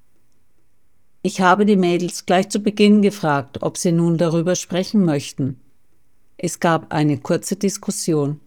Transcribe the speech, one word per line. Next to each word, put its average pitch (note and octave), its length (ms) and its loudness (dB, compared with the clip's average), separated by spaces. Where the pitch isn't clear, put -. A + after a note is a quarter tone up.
Ich F#3+ 180 -4
habe F#3+ 260 4
die G#3 100 4
Mädels F3 480 0
gleich F#3+ 240 0
zu A3 120 -4
Beginn G#3 420 4
gefragt, D#3 600 -2
ob - 160 -4
sie F3+ 120 0
nun E3+ 260 2
darüber E3+ 380 0
sprechen F#3 500 -2
möchten. C#3+ 540 -4
Es - 240 -8
gab E3 340 -2
eine D3+ 240 0
kurze E3+ 380 -4
Diskussion. D#3 880 -4